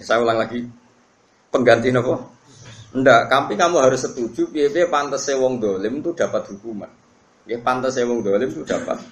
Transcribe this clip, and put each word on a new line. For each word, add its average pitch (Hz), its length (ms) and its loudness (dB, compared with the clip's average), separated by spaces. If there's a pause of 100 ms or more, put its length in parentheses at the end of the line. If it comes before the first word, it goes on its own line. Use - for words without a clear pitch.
Saya 113 160 2
ulang 113 220 2
lagi, 120 260 -6 (880)
pengganti 117 400 4
apa? 127 400 -2 (600)
Ndak, 131 320 6
tapi 180 320 0
kamu 175 240 2
harus 131 240 4
setuju, 127 480 -6
piye-piye 151 320 2
pantese 139 480 -2
wong 131 240 0
dolim 107 400 -2
itu 160 160 -6
dapat 104 400 -2
hukuman. 101 320 -12 (560)
Ya, 117 160 -8
pantese 127 480 -2
wong 120 160 -2
dolim 101 240 0
itu 78 160 -8
dapat. - 500 -6